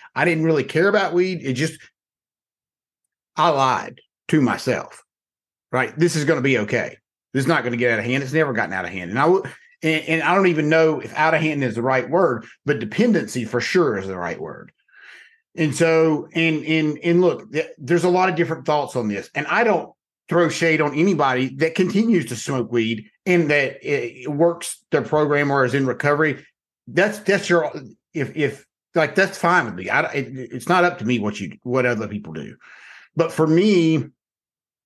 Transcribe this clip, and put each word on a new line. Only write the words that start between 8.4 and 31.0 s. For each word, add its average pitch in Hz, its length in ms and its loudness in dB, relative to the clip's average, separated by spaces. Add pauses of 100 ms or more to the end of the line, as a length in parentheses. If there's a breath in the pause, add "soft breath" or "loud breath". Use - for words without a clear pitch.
gotten 98 200 -2
out 92 120 -6
of 85 60 -8
hand. 90 180 -10
And 113 100 -2
I 143 40 4
w-, 180 200 2 (380 loud breath)
and, 156 260 0
and 160 140 0
I 165 140 2
don't 196 120 4
even 156 220 0
know 160 300 4
if - 180 -14
out 160 160 2
of 160 80 2
hand 147 220 -2
is 113 120 -2
the 117 60 -4
right 127 260 0
word, 143 380 0 (200 loud breath)
but 139 140 -2
dependency 127 640 0
for 117 160 -4
sure 143 380 0
is 95 100 -8
the 95 100 -8
right 85 220 -6
word. - 320 -14 (840 loud breath)
And 151 200 0
so, 160 580 2
and, 160 300 0
and, 151 360 0
and 170 220 2
look, 170 300 0
th-, 156 280 -4
there's 156 240 0
a 180 60 2
lot 185 200 2
of 175 60 -4
different 151 320 -4
thoughts 147 280 -2
on 117 120 -2
this, 101 260 -8
and 147 140 -6
I 190 160 0
don't 196 280 0 (380)
throw 165 180 4
shade 156 320 0
on 147 140 0
anybody 139 640 2
that 160 180 0
continues 190 540 2
to 120 80 -6
smoke 123 360 -4
weed 113 380 -2 (160)
and 170 240 2
that 143 340 0
it, 127 420 -6
it 151 60 -8
works 170 460 0 (140)
their 147 100 2
program 143 480 0
or 139 160 2
is 120 80 -2
in 135 140 0
recovery. 147 580 0 (420)
That's, 185 320 0
that's 202 300 0
your, 165 220 2 (420)
if, 135 220 -6
if, 143 280 -4 (300)
like, 151 220 0
that's 190 240 2
fine 170 260 4
with 104 80 -8
me. 95 160 -10
I, 135 220 2
it, 139 160 -4 (240)
it's 127 180 -12
not 175 140 4
up 175 160 0
to 107 60 -8